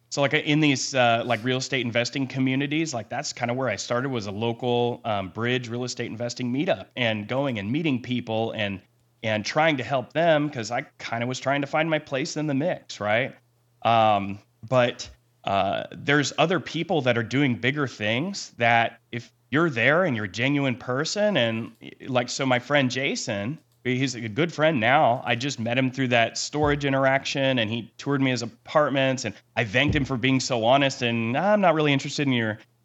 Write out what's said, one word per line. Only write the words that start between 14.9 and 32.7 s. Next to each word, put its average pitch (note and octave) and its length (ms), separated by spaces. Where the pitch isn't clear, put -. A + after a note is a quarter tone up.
uh, F#2+ 480
there's C#3+ 480
other E3 220
people E3 420
that A#2+ 160
are A#2 60
doing B2+ 320
bigger C3+ 320
things B2 680
that A#2 420
if A#2+ 220
you're E3 180
there C#3 360
and C3+ 120
you're G#2+ 80
a G2 40
genuine C3 460
person D#3+ 600
and, A2+ 360
like, B2 220
so C#3 160
my B2 120
friend C3+ 320
Jason, C3+ 680
he's B2+ 300
a A2+ 140
good D3+ 220
friend D3+ 300
now. B2+ 460
I A#2+ 80
just B2+ 260
met A#2 160
him C3 140
through C3 180
that A#2 300
storage D3 480
interaction, C3+ 720
and G#2+ 100
he A#2 300
toured C#3 240
me C3+ 80
his B2 100
apartments, C3+ 840
and G2 80
I A#2+ 80
thanked C3 300
him C#3 120
for C3 100
being C3 240
so A#2 240
honest, C3+ 380
and, A#2 340
"I'm G#3 240
not E3+ 140
really D3+ 180
interested C#3 340
in C3+ 60
your, A2 260